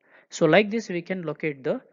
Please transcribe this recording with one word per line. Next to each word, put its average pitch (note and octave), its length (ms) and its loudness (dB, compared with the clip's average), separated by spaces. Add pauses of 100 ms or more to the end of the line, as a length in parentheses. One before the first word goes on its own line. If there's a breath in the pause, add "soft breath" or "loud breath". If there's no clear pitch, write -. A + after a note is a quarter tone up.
(300 loud breath)
So - 160 -2
like F#3+ 240 6
this, A3 200 -6
we F3 120 -4
can F#3 220 -8
locate D3 400 -8
the, F#3 180 -4 (120 soft breath)